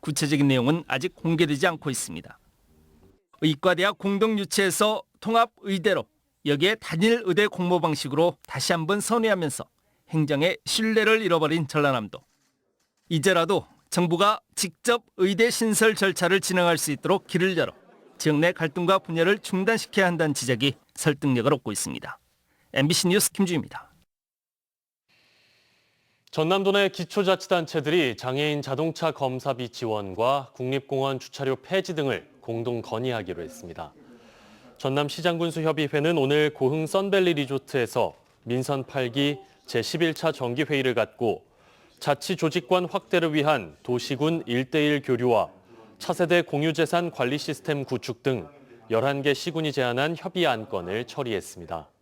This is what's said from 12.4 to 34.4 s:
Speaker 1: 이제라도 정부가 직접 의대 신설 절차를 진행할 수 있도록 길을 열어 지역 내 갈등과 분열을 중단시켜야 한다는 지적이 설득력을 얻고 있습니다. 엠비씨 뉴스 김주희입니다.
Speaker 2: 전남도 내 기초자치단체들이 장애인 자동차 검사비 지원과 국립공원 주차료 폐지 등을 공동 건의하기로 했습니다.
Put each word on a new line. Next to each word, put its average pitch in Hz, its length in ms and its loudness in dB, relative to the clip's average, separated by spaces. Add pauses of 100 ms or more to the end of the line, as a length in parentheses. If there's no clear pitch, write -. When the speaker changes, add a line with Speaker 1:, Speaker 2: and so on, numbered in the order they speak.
Speaker 1:
이제라도 165 560 2 (260)
정부가 175 500 2 (160)
직접 233 480 -2 (120)
의대 196 340 2
신설 220 440 2
절차를 185 460 2
진행할 175 380 2
수 - 120 -2
있도록 165 380 0
길을 185 280 0
열어 - 160 0 (440)
지역 151 220 2
내 165 120 4
갈등과 175 500 0
분열을 165 380 2
중단시켜야 196 680 0
한다는 160 280 0
지적이 127 400 0 (200)
설득력을 139 600 2
얻고 123 160 -6
있습니다. - 480 -8 (540)
엠비씨 165 360 2
뉴스 202 220 2
김주희입니다. - 560 -2 (2500)
Speaker 2:
전남도 190 420 2
내 196 180 4
기초자치단체들이 175 1300 0
장애인 147 420 -2
자동차 151 500 -4
검사비 127 600 -4
지원과 110 840 -2
국립공원 135 640 -4
주차료 131 380 -4
폐지 185 380 -4
등을 135 340 -4 (140)
공동 117 400 -6
건의하기로 110 600 -6
했습니다. 82 520 -14 (840)